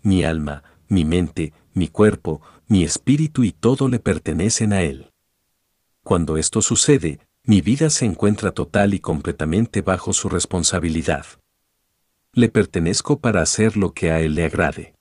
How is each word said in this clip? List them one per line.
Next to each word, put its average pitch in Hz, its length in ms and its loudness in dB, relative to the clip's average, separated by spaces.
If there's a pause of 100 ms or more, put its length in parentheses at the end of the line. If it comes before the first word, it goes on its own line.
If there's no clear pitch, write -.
mi 95 200 2
alma, 76 400 -4 (240)
mi 90 180 2
mente, 82 480 -2 (200)
mi 85 160 -2
cuerpo, 98 540 0 (260)
mi 95 160 4
espíritu 143 580 0
y 101 80 2
todo 131 380 0
le 123 100 -2
pertenecen 92 760 -2
a 95 100 0
Él. 69 280 -6 (960)
Cuando 80 320 0
esto 98 260 -2
sucede, 113 560 0 (240)
mi 104 180 4
vida 139 300 0
se - 140 -2
encuentra 101 480 0
total 101 420 0
y 90 60 -4
completamente 82 840 -2
bajo 92 300 -2
su - 160 -2
responsabilidad. 82 960 -2 (1120)
Le 117 120 4
pertenezco 98 720 0
para 101 220 0
hacer 107 340 0
lo 92 180 -2
que 85 160 -2
a 80 100 2
Él 78 140 0
le 82 100 0
agrade. 78 560 -4